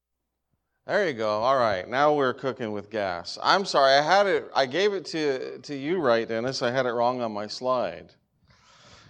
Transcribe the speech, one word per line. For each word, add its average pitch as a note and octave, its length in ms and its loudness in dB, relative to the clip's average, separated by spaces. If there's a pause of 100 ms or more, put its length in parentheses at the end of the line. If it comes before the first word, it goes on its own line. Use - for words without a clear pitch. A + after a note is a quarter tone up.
(880)
There F3+ 220 0
you C#3 60 -4
go. A2 140 -2
All A2+ 280 0
right, G#2+ 320 0
now C#3+ 260 2
we're C3+ 180 2
cooking A#2+ 380 -6
with G2+ 200 -8
gas. F#2 520 -6
I'm F3+ 220 4
sorry, C#3 300 6
I C#3+ 80 6
had F#3+ 240 4
it, C#3+ 280 0
I C3+ 120 2
gave F#3 260 0
it F3 140 -8
to, C3+ 520 -4
to C#3+ 160 -12
you D3 240 -4
right, A#2 300 2
Dennis. B2 340 -4
I A#2+ 80 0
had B2+ 160 0
it A#2+ 60 0
wrong B2 280 0
on A2+ 120 -4
my G#2 160 -8
slide. G#2 640 -4 (960)